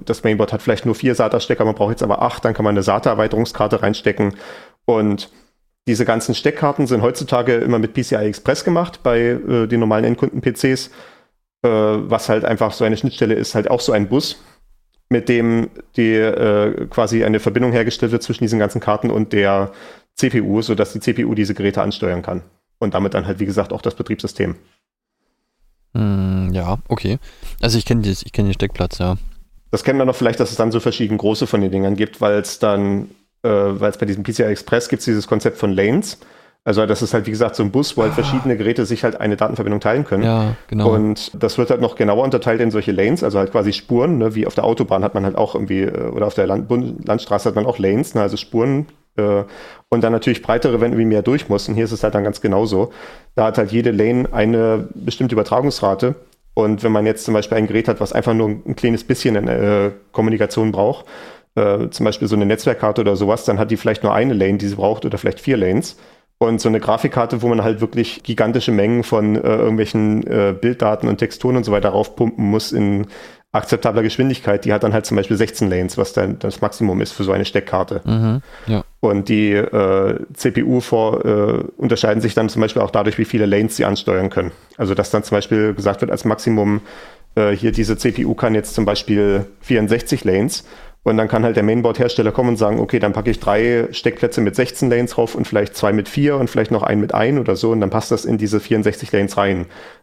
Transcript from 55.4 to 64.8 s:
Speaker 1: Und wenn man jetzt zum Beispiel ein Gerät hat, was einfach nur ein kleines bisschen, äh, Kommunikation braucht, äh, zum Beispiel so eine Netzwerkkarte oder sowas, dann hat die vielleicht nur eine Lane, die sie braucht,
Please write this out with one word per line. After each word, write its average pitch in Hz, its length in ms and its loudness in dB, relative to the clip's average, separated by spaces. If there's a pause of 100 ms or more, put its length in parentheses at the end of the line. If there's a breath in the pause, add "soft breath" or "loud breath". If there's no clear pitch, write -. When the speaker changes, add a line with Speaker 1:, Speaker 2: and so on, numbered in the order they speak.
Speaker 1:
Und 107 260 2
wenn 113 120 2
man 104 120 2
jetzt 110 200 -2
zum 113 80 0
Beispiel 107 240 0
ein 107 100 2
Gerät 113 220 0
hat, 107 100 0
was 101 140 -4
einfach 117 200 0
nur 113 140 2
ein 104 280 -6
kleines 117 280 0
bisschen, 123 320 0 (140)
äh, 104 420 2 (220)
Kommunikation 110 580 0
braucht, 101 340 0 (500 loud breath)
äh, 104 340 2
zum - 160 -2
Beispiel 107 240 0
so 107 60 0
eine 104 100 4
Netzwerkkarte 110 560 0
oder 104 160 2
sowas, 101 260 2
dann 104 160 0
hat 107 100 0
die 110 80 -2
vielleicht 110 260 -2
nur 104 100 4
eine 120 200 2
Lane, 98 260 2
die 101 80 -4
sie 101 100 -6
braucht, 101 280 0